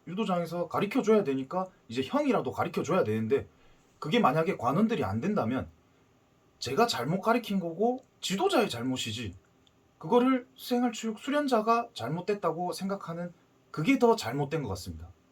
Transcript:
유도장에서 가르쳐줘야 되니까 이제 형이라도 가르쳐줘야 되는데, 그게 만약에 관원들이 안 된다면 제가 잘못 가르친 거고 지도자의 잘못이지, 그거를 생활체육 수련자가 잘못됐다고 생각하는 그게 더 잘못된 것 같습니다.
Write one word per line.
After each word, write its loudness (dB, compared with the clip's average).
유도장에서 -2
가르쳐줘야 2
되니까 -2
이제 -2
형이라도 0
가르쳐줘야 0
되는데, 0
그게 0
만약에 2
관원들이 0
안 -2
된다면 -2
제가 2
잘못 -2
가르친 0
거고 -2
지도자의 2
잘못이지, -6
그거를 2
생활체육 -2
수련자가 0
잘못됐다고 -2
생각하는 -6
그게 2
더 6
잘못된 -2
것 -6
같습니다. -8